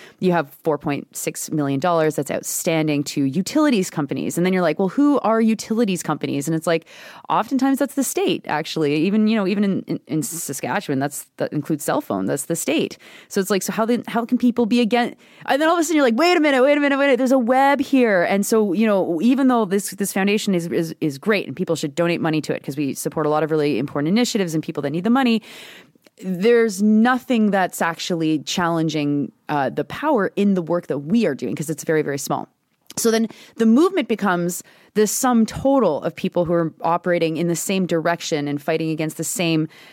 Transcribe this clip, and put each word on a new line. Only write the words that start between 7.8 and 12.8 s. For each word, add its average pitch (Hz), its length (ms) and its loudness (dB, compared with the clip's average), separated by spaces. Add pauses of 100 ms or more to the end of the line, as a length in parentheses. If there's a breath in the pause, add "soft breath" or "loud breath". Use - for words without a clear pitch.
the 269 100 0
state, - 440 -2
actually. 151 480 -2
Even, 202 320 2
you 226 80 2
know, 202 120 0
even 202 160 0
in, 190 180 0
in, - 260 -6
in 156 160 -2
Saskatchewan, 143 760 -6
that's, 139 260 -6 (120)
that - 160 -6
includes 151 300 -4
cell 262 180 -2
phone, 95 240 -4
that's 143 200 -4
the 170 100 -4
state. - 420 -4 (300 loud breath)